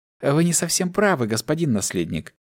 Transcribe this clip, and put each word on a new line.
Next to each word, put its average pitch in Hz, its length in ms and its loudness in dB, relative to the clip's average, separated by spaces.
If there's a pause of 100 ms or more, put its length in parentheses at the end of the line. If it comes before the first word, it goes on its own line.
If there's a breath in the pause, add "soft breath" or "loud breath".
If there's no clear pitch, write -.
(200)
«Вы 147 240 2
не 170 80 2
совсем 175 400 -2
правы, 185 340 2
господин 151 460 0
наследник. 85 600 -2 (240)